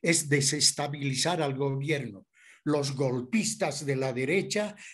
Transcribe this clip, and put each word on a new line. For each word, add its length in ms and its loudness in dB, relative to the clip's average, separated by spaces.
es 260 4
desestabilizar 1120 2
al 140 0
gobierno. 720 -2
Los 320 0
golpistas 920 0
de 100 0
la 160 0
derecha 640 -2